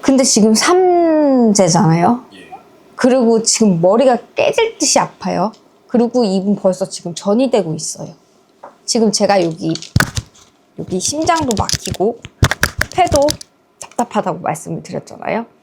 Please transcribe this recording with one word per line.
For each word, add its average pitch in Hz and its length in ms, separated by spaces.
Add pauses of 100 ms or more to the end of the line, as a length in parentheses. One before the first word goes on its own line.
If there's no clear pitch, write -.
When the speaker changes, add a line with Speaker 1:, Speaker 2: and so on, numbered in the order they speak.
Speaker 1:
근데 269 220
지금 220 320
삼재잖아요. 247 1700 (100)
Speaker 2:
예. - 200 (400)
Speaker 1:
그리고 233 480
지금 202 380
머리가 233 380 (160)
깨질 - 440
듯이 294 200
아파요. 180 540 (360)
그리고 240 360
이분 190 320
벌써 190 320
지금 - 260
전이 233 360
되고 175 240
있어요. 156 400 (720)
지금 220 280
제가 196 300
여기, 165 320 (1040)
여기 180 220
심장도 311 580
막히고 - 600 (760)
폐도 349 280 (600)
답답하다고 202 600
말씀을 165 420
드렸잖아요. 180 640 (160)